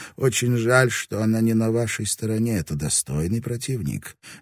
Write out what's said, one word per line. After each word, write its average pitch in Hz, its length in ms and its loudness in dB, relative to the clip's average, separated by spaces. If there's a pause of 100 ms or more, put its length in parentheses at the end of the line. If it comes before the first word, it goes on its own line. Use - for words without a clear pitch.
(160)
очень 123 420 0
жаль, 123 320 4
что 107 320 -4
она 110 200 2
не 113 120 4
на 113 180 2
вашей 113 360 -2
стороне, 110 500 -2
это 78 180 -4
достойный 76 640 -2
противник. 117 800 -6 (240)